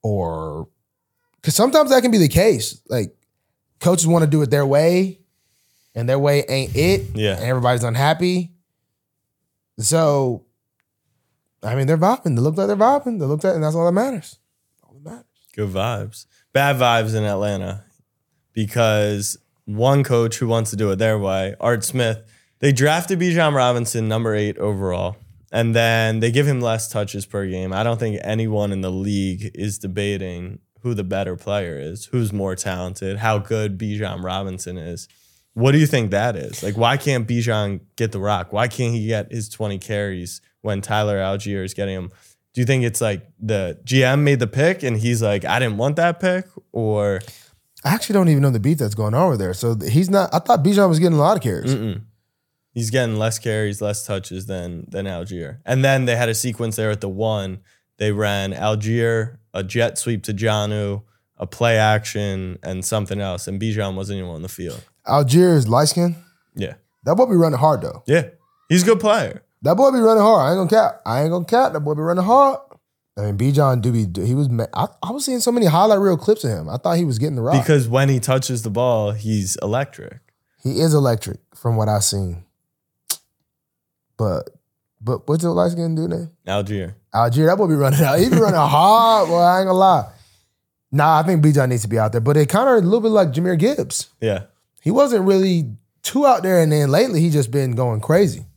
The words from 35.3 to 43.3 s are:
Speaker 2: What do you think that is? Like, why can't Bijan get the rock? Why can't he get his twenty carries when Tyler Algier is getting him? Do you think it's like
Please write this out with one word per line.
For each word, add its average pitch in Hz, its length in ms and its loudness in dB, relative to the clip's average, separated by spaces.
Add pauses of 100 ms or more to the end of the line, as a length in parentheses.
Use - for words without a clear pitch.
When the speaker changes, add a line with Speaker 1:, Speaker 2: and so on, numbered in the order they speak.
Speaker 2:
What 127 180 4
do 151 60 6
you 156 80 4
think 117 260 0
that 107 240 -2
is? - 260 -10
Like, 101 140 -4
why 117 200 2
can't 131 300 -2
Bijan 110 540 -2 (160)
get 113 160 -2
the 98 80 -6
rock? 98 320 -2
Why 113 160 0
can't 117 260 -4
he 107 140 -4
get 110 240 -4
his 110 160 -8
twenty 104 300 -8
carries 95 640 -8 (220)
when 101 180 -4
Tyler 104 380 -2
Algier 98 460 -4
is 95 100 -10
getting 98 220 -6
him? 92 140 -10 (440)
Do 127 60 -4
you 123 40 0
think 127 200 0
it's 113 160 -4
like 104 260 -4 (140)